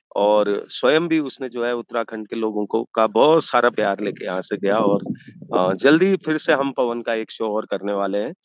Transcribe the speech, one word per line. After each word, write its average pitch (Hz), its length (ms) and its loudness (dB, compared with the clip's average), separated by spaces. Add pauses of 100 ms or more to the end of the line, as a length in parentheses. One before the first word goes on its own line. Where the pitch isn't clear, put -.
(160)
और 104 520 2
स्वयं 156 400 2
भी 160 100 0
उसने 135 300 -6
जो 120 160 -4
है 120 120 -2
उत्तराखंड 113 520 -6
के 113 80 -8
लोगों 107 300 -2
को, 113 180 -2 (100)
का 110 120 4
बहुत 147 380 4
सारा 120 260 2
प्यार 101 300 -2
लेके 101 240 -6
यहाँ 92 180 -4
से 101 140 -6
गया। 98 220 0
और, 101 260 2 (500)
अ, 92 200 2
जल्दी 165 420 4
फिर 156 220 -4
से 165 140 0
हम 139 200 0
पवन 120 300 -2
का 117 120 -4
एक 110 160 -4
शो 107 260 -4
और 107 100 -4
करने 101 260 -4
वाले 98 260 -2
हैं। 113 160 -6 (100)